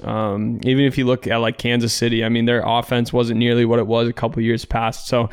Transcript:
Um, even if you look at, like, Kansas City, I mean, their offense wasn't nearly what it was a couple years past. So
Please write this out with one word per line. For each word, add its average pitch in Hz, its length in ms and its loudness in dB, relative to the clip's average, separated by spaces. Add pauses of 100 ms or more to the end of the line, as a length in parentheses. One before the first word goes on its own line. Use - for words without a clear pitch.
Um, 110 600 -4
even 131 220 2
if 131 100 0
you 135 80 0
look 123 220 0
at, 107 120 0
like, 113 200 -2
Kansas 120 340 0
City, 117 320 0
I 113 60 0
mean, 117 160 2
their 120 180 2
offense 120 480 0
wasn't 120 260 0
nearly 120 280 4
what 117 140 2
it 107 60 0
was 117 220 0
a 120 60 -2
couple 117 260 -4
years 113 240 0
past. 113 440 -4
So 117 240 0